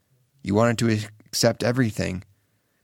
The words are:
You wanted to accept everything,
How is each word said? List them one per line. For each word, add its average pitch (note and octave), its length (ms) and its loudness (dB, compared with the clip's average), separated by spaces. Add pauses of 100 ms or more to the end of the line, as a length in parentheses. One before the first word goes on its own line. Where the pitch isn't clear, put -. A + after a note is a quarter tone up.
(420)
You G2 120 -2
wanted A2+ 240 4
to A2 280 0 (200)
accept - 380 0
everything, G#2+ 580 -2 (600)